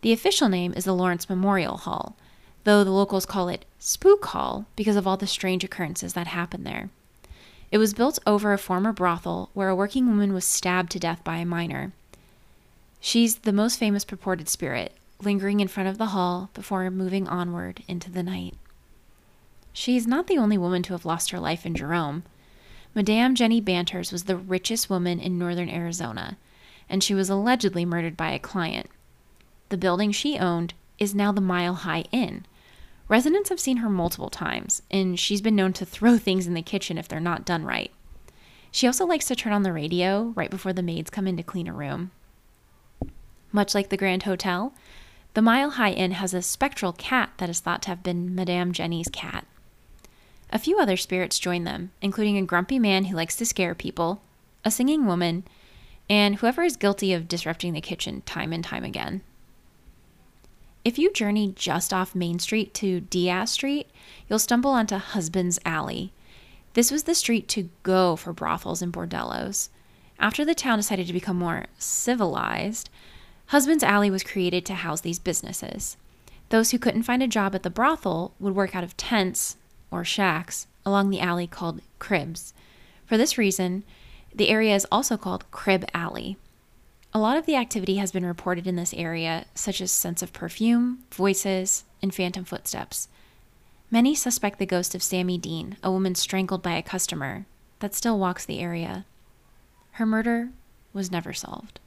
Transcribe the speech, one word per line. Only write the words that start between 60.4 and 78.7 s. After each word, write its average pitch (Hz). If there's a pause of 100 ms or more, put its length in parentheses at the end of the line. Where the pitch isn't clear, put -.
If 240
you 359
journey 208
just -
off 185
Main 175
Street 214
to 185
Diaz 180
Street, 277 (400)
you'll 220
stumble 247
onto 220
Husband's 180
Alley. 165 (600)
This 240
was 302
the -
street -
to 180 (140)
go 185
for 170
brothels 170
and 175
bordellos. 170 (500)
After 220
the 330
town 240
decided 190
to 175
become 180
more 175 (100)
civilized, 202 (580)
Husband's 285
Alley 202
was 190
created 180
to 196
house 165
these 170
businesses. - (520)
Those 226
who 240
couldn't 233
find 247
a 262
job 202
at 185
the 180
brothel 196
would 190
work 196